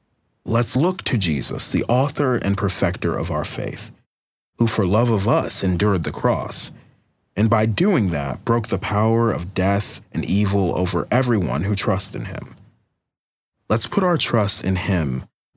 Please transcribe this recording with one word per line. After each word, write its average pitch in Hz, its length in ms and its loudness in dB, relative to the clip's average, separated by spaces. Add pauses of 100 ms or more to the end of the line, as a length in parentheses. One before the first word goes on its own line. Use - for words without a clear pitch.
(440)
Let's 117 320 0
look 185 280 0
to - 140 0
Jesus, 80 540 -2
the - 120 2
author 131 520 2
and 98 200 0
perfecter 90 600 0
of 87 140 -4
our 76 160 -2
faith, - 440 -6 (680)
who 113 80 4
for 107 200 2
love 113 240 4
of 101 160 2
us 117 380 2
endured 92 400 2
the 82 80 -2
cross, - 580 -2 (640)
and 107 140 2
by 104 180 4
doing 117 440 2
that 71 340 -4
broke 117 240 0
the 98 100 -2
power 113 540 2
of 85 220 -6
death 98 460 0 (120)
and 82 120 -4
evil 98 540 0
over 87 320 -2
everyone 95 540 0
who 101 100 0
trusts - 400 -2
in 107 120 -6
him. - 280 -12 (1160)
Let's 113 160 0
put 196 180 0
our 175 140 2
trust - 460 0
in 92 120 0
him 80 480 -2 (320)